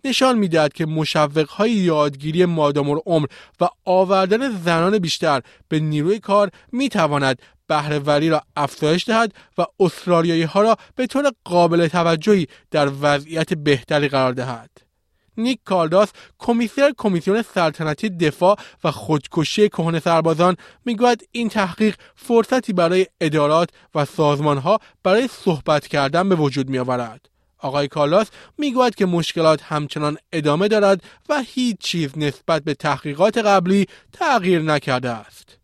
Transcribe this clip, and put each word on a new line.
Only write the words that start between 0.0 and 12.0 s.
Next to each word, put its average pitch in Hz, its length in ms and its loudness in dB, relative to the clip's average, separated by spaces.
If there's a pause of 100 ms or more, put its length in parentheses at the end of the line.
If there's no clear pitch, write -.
نشان 262 320 0
می‌دهد 160 360 0
که 165 120 -4
مشوق‌های 156 840 -2
یادگیری 156 760 0
مادام 147 440 0
العمر 156 380 0 (340)
و 175 80 2 (160)
آوردن 190 760 2
زنان 170 380 2
بیشتر 156 420 -2 (280)
به 156 100 0
نیروی 156 400 -2
کار 202 300 0 (220)
می‌تواند 147 720 0 (260)
بهره‌وری 147 600 0
را 151 120 2 (140)
افزایش 151 520 -2
دهد 220 260 0 (240)
و 175 80 0 (140)
استرالیایی‌ها 165 840 0
را 220 160 4 (180)
به 254 120 -2
طور 285 240 0 (120)
قابل 170 440 2
توجهی 170 600 0 (240)